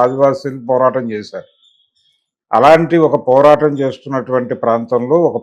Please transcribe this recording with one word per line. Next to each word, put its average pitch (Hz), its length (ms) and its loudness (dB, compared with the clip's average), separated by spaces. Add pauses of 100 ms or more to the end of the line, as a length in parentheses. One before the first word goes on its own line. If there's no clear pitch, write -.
ఆదివాసీలు 135 580 0 (100)
పోరాటం 127 420 0
చేశారు. 98 380 -12 (1080)
అలాంటి 160 400 4 (100)
ఒక 131 80 0 (120)
పోరాటం 147 520 4
చేస్తున్నటువంటి 127 720 -4 (100)
ప్రాంతంలో 117 540 -2 (120)
ఒక 113 120 -6